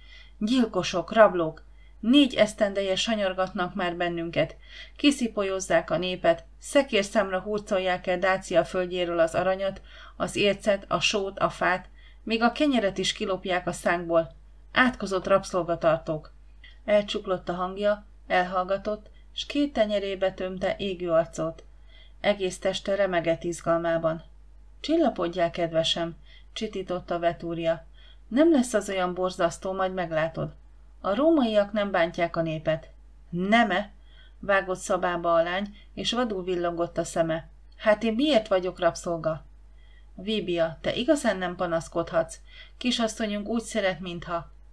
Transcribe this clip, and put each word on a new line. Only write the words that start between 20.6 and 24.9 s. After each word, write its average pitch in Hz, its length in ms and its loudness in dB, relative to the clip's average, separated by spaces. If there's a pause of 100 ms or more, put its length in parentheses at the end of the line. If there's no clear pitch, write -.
égő 180 340 -6
arcot. 165 520 0 (580)
Egész 196 380 -2
teste 190 360 -2
remegett 175 480 0
izgalmában. 165 800 0 (560)
„Csillapodjál, 185 720 0